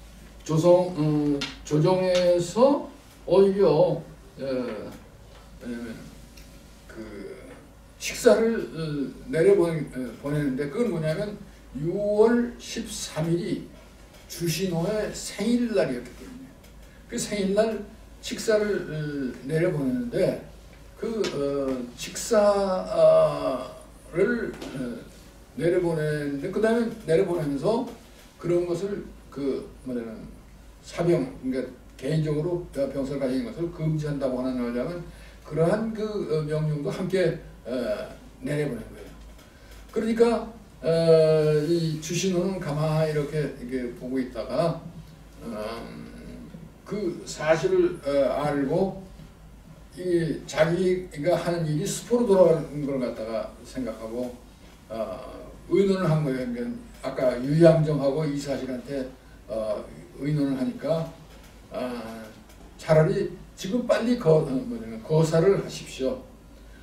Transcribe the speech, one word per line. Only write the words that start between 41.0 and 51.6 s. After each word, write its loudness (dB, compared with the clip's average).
이 0
주신호는 -2
가만히 0
이렇게, -2
이렇게 -4
보고 -4
있다가, -2
음, -12
그 -4
사실을, 2
어, 4
알고 0
이 0
자기가 0
하는 -2